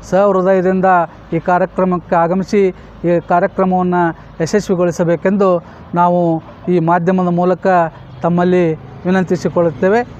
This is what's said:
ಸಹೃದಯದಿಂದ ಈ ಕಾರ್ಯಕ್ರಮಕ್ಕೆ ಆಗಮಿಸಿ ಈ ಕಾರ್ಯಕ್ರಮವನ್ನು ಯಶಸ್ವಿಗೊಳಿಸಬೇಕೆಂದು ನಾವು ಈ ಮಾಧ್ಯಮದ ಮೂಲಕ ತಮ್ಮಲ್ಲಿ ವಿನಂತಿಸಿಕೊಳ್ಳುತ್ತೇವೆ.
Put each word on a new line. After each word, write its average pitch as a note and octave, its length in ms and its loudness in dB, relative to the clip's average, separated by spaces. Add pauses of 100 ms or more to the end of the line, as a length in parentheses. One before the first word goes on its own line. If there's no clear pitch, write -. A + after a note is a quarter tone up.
ಸಹೃದಯದಿಂದ F#3+ 760 2 (500)
ಈ D#3+ 40 0 (100)
ಕಾರ್ಯಕ್ರಮಕ್ಕೆ F3+ 720 -2
ಆಗಮಿಸಿ F#3+ 380 0 (460)
ಈ F3 100 2 (140)
ಕಾರ್ಯಕ್ರಮವನ್ನು F3+ 720 0 (400)
ಯಶಸ್ವಿಗೊಳಿಸಬೇಕೆಂದು F3+ 1040 0 (520)
ನಾವು F3 200 2 (540)
ಈ - 20 2 (140)
ಮಾಧ್ಯಮದ F3+ 480 0
ಮೂಲಕ F3+ 280 0 (580)
ತಮ್ಮಲ್ಲಿ F3 400 2 (420)
ವಿನಂತಿಸಿಕೊಳ್ಳುತ್ತೇವೆ. F#3 960 0 (180)